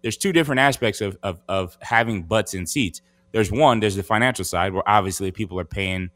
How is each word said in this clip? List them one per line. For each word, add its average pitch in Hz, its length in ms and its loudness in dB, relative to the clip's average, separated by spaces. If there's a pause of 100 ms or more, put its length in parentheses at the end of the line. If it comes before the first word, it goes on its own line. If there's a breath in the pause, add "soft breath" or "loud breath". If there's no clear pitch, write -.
there's 110 120 -4
two 196 160 -2
different 151 280 2
aspects 123 420 2
of, 98 220 -4
of, 92 260 -6
of 92 320 -2
having 113 420 0
butts 107 300 0
in 92 120 -6
seats. 104 360 -4 (300)
There's 110 200 0
one, 123 300 4
there's 104 140 0
the 98 80 -4
financial 110 420 0
side, 90 260 -2
where 92 160 -4
obviously 98 440 2
people 92 280 -8
are 87 60 -6
paying 92 500 -6